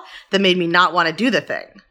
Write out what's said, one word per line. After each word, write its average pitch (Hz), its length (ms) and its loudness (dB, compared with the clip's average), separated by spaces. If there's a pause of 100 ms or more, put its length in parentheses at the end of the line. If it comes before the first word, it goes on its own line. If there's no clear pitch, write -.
(320)
that 196 100 2
made 180 160 2
me 175 100 -2
not 170 260 2
wanna 170 180 0
do 190 180 -2
the 170 120 0
thing 73 240 -10 (260)